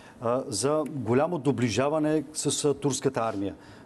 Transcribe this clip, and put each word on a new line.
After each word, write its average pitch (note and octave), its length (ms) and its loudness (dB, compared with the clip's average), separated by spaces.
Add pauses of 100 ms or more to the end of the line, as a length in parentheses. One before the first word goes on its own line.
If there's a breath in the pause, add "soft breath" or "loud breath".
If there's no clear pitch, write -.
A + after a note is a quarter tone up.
(220 loud breath)
а, B2 260 0
за D3 420 0
голямо C#3 480 0
доближаване C#3+ 840 2 (100)
с, - 320 -2
а, C#3+ 80 4
турската C3+ 460 0
армия. G2+ 360 -2 (300 loud breath)